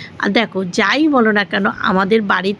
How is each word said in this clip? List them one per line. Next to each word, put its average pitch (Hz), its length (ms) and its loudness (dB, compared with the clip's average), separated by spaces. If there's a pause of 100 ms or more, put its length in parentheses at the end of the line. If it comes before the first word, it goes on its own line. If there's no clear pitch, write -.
(180)
আর - 120 -2
দেখো, 190 340 0
যাই 220 440 0
বলো 240 240 2
না 208 120 2
কেন, 202 220 -2
আমাদের 196 560 0
বাড়ির 196 380 -2